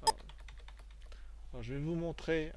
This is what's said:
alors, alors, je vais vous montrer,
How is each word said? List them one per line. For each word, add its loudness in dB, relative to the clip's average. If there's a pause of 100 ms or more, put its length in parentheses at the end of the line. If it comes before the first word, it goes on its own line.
alors, 6 (1400)
alors, -2
je -2
vais 0
vous 2
montrer, 4